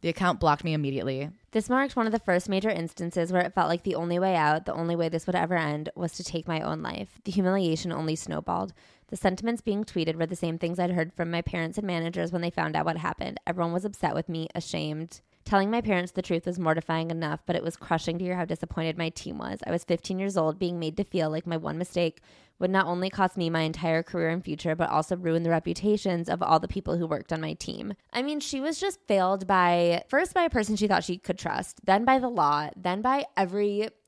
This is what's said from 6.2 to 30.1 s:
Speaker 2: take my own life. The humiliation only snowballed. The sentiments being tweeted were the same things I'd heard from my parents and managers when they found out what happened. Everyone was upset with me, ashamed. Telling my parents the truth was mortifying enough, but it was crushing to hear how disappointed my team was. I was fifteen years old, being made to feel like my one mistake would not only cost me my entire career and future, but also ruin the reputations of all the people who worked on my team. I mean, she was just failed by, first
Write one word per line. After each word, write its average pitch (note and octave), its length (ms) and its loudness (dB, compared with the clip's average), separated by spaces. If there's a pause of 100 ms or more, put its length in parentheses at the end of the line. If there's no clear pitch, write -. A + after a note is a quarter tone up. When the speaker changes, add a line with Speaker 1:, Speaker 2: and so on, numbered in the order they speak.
Speaker 2:
take E3+ 240 -6
my D#3+ 140 -2
own D#3+ 220 -4
life. - 400 -8
The G3 80 -6
humiliation F#3 600 2
only D#3+ 240 -2
snowballed. E3+ 560 -4 (360)
The G#3 100 -8
sentiments G#3+ 460 0
being G#3 200 0
tweeted D#3+ 320 -2
were E3 120 0
the F3+ 80 -4
same E3 240 -2
things E3+ 180 -2
I'd F3+ 140 2
heard E3+ 200 0
from E3+ 200 -4
my E3+ 100 -2
parents E3+ 380 -4
and G#3 80 -2
managers E3+ 440 -2
when F3 120 -2
they E3+ 80 -2
found D#3 240 -2
out D#3 100 2
what E3 120 0
happened. D#3+ 500 -6
Everyone E3+ 260 -2
was F3+ 100 -2
upset G3+ 300 -2
with D#3+ 160 -4
me, D#3+ 240 -4
ashamed. D#3 680 -6 (220)
Telling G3+ 280 4
my A#3 100 0
parents F#3 300 0
the F3+ 100 -4
truth E3+ 240 -2
was F3+ 140 -4
mortifying E3 500 0
enough, E3 380 -4
but F3 80 0
it E3+ 80 0
was E3 120 -4
crushing E3+ 440 -2
to F#3 60 -4
hear F3+ 100 -2
how F3 100 -2
disappointed E3 540 -4
my E3 100 -2
team - 300 -10
was. - 260 -8
I - 60 -4
was E3+ 120 -2
fifteen F3+ 340 -2
years G3 200 -2
old, D#3+ 200 2
being F3 220 -2
made D#3+ 180 -4
to G3+ 60 0
feel E3 260 0
like D#3 160 -4
my E3+ 120 -2
one D#3 200 -4
mistake F3 440 -2 (360)
would F#3 140 2
not F#3+ 160 4
only F3+ 220 0
cost F#3+ 280 2
me E3+ 120 2
my E3 120 2
entire D#3+ 400 2
career E3+ 280 0
and E3+ 140 -2
future, D#3+ 320 -2
but E3 140 0
also D#3 260 2
ruin E3+ 280 0
the E3+ 80 0
reputations E3+ 800 0
of F3 120 0
all E3 160 6
the - 120 0
people E3+ 280 -2
who E3+ 80 0
worked D#3+ 280 -2
on D#3+ 80 -4
my D#3 120 -4
team. - 400 -8 (200)
I B3 100 -2
mean, D4 160 -2
she C#4+ 220 -4
was D4+ 180 -2
just - 280 -4
failed F#3+ 380 4
by, F3 640 4
first E4+ 260 2